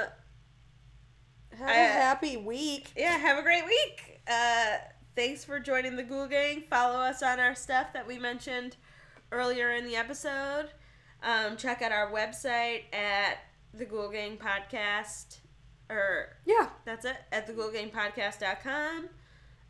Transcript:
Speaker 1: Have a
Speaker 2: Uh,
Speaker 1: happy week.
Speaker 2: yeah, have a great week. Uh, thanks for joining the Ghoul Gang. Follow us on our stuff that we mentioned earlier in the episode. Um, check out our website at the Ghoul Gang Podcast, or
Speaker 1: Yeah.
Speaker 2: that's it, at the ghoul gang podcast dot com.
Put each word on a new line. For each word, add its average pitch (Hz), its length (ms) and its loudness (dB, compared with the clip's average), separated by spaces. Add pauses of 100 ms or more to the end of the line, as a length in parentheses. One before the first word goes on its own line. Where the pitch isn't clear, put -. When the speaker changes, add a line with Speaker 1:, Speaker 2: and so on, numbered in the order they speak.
(1600)
Speaker 1:
Have 269 80 -2
a 220 40 4
Speaker 2:
Uh, 233 280 8
Speaker 1:
happy 269 360 4
week. 277 600 -4
Speaker 2:
yeah, 339 220 4
have 285 200 4
a 311 40 -2
great 339 240 6
week. - 600 0
Uh, 233 520 2 (360)
thanks 262 300 -2
for 285 160 -4
joining 254 360 0
the 254 60 -4
Ghoul 269 240 -4
Gang. 294 360 0
Follow 247 380 2
us 262 220 0
on 254 160 2
our 254 160 4
stuff 262 380 -2
that 254 140 -8
we 247 120 -8
mentioned 247 580 -6 (540)
earlier 247 420 0
in 240 120 -2
the 233 120 -6
episode. 277 760 -4 (520)
Um, 220 340 0
check 240 260 -4
out 220 100 0
our 208 180 2
website 226 840 -2
at 202 440 0 (360)
the 220 100 -10
Ghoul 208 240 -6
Gang 208 300 -8
Podcast, 208 1000 -4 (500)
or 196 480 -2 (100)
Speaker 1:
Yeah. 415 240 4 (140)
Speaker 2:
that's 226 200 -10
it, 254 120 -6 (140)
at 214 160 -4
the 226 60 -10
ghoul 220 180 -6
gang 214 200 -8
podcast 208 500 -4
dot 202 220 -4
com. 311 460 -4 (600)